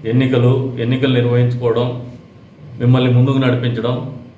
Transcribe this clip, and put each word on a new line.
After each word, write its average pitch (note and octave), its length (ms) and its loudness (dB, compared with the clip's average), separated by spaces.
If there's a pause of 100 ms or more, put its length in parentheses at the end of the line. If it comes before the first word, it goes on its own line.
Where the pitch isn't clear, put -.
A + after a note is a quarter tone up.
ఎన్నికలు, B2 720 2
ఎన్నికలు B2+ 340 0
నిర్వహించుకోవడం, A#2+ 960 -2 (680)
మిమ్మల్ని B2 320 4
ముందుకు C3 260 2
నడిపించడం A#2+ 840 -2 (140)